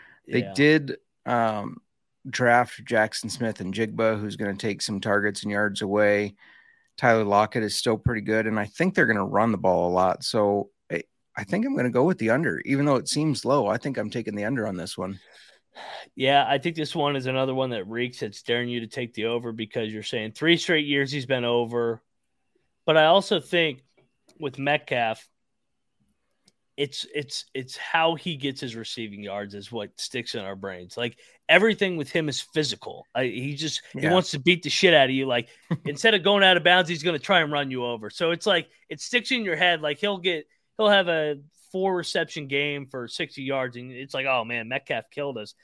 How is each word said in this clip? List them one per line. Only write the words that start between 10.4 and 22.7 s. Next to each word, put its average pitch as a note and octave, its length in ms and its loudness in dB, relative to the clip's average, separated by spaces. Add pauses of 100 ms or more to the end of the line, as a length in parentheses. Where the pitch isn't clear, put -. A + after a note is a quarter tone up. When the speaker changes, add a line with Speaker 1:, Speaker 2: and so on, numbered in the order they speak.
Speaker 1:
I, - 120 -4 (320)
I G#2 80 -6
think G3+ 220 -2
I'm C4+ 100 -2
gonna B2 140 0
go B2 140 4
with F#3 160 2
the A2 100 0
under, A#2+ 360 2
even C#3 200 2
though C#3 120 4
it - 120 -4
seems D3 360 0
low. B2+ 220 2
I G#2 100 2
think C3+ 200 -4
I'm G#2+ 120 -4
taking A2 260 -6
the G#2 100 -4
under A2+ 220 -2
on G2 100 -4
this E2+ 200 -10
one. F#2+ 220 -6 (960)
Speaker 2:
Yeah, C3+ 320 4
I C#3 120 2
think E3 160 -4
this D#3 200 -4
one C#3+ 200 0
is B2+ 100 -4
another C3 300 0
one C3 160 0
that G2+ 160 -6
reeks. A#2+ 340 -6
It's G#2+ 220 -10
daring A#2+ 260 -2
you A#2+ 120 -4
to A2+ 60 -10
take A#2+ 260 -8
the G#2+ 120 -6
over A#2 260 -4
because A2 400 -6
you're G#2+ 120 -10
saying A2 300 -6
three E3 240 4
straight D#3 280 0
years C#3 260 0
he's C#3 140 -6
been B2 200 0
over. A#2+ 580 0 (840)